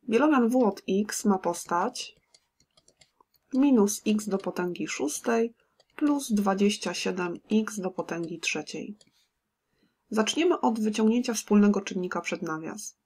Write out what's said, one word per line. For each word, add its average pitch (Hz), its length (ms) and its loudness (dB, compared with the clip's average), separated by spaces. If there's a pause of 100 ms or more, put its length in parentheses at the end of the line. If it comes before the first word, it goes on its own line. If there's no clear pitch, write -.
Wielomian 247 420 4
W 247 60 0
od 226 340 2
x 208 360 -2
ma 196 120 2
postać 175 760 -4 (1400)
minus 254 540 4
x 214 220 0
do 190 80 -2
potęgi 180 500 -4
szóstej 233 680 -2 (420)
plus 285 360 0
dwadzieścia 202 600 2
siedem 180 460 -4 (120)
x 214 280 0
do 180 120 -4
potęgi 165 480 -6
trzeciej. 160 580 -8 (1120)
Zaczniemy 262 500 0
od 226 200 0
wyciągnięcia 220 540 2
wspólnego 208 480 4
czynnika 180 400 -6
przed 170 200 -6
nawias. 160 640 -10